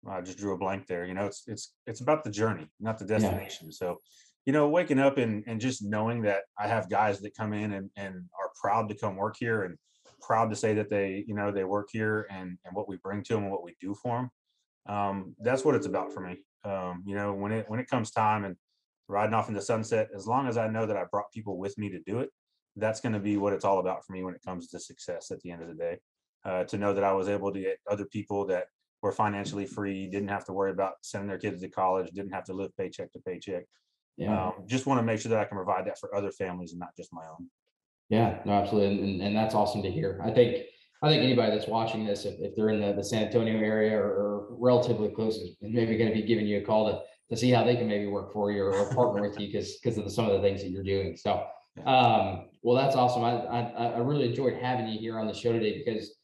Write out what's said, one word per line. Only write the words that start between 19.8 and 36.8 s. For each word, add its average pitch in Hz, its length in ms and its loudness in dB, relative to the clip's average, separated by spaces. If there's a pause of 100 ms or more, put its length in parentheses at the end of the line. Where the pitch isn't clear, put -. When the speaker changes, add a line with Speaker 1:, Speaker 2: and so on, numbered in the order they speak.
Speaker 1:
as 98 120 -10
long 127 200 2
as 117 100 0
I 113 100 2
know 110 180 0
that 104 120 -2
I 98 140 -2
brought 101 220 -4
people 104 240 -8
with 98 200 -6
me 101 120 -4
to 92 160 -8
do 107 140 -2
it, - 100 -4 (480)
that's 107 240 0
gonna 110 180 0
be 104 180 2
what 101 160 2
it's 95 120 -2
all 98 140 4
about 92 260 -2
for 95 80 -12
me 92 100 -6
when 90 120 -6
it 87 100 -20
comes 87 240 -10
to 170 100 -12
success - 520 -10
at - 100 -10
the 87 100 -12
end 85 100 -12
of 82 60 -12
the 82 80 -14
day. 85 220 -4 (480)
Uh, 92 200 0
to - 120 -6
know 101 160 2
that 98 100 2
I 98 100 4
was 95 140 0
able 98 260 0
to 95 60 -6
get 95 200 -2 (100)
other 101 160 -2
people 101 420 -2
that 90 200 0 (340)
were 98 100 2
financially 101 540 0
free, 98 420 -4
didn't 98 220 -4
have 101 160 -2
to 92 80 -8
worry 98 180 0
about 95 300 0
sending 101 280 -6
their 92 80 -4
kids 92 240 -4
to 92 80 -8
college, 92 420 2
didn't 98 220 -8
have 95 120 -6
to 95 80 -8
live 95 240 -6
paycheck 90 360 -6
to - 60 -14
paycheck. 90 460 -8 (520)
Speaker 2:
Yeah. 95 300 0
Speaker 1:
Um, 92 60 -4 (120)
just 127 200 -2
wanna 127 180 4
make 110 160 2
sure 113 100 -6
that 110 100 4
I 101 60 2
can 101 120 -8
provide 92 280 -2
that 104 140 -6
for 101 160 -8
other 101 160 -2
families 90 400 -6
and 87 80 -12
not 87 180 -12